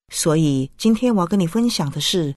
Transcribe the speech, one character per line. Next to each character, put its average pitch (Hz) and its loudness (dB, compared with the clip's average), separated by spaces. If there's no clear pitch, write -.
所 156 0
以 139 0
今 220 2
天 247 0
我 202 2
要 175 0
跟 202 0
你 185 2
分 226 0
享 147 -4
的 147 -8
是 147 -2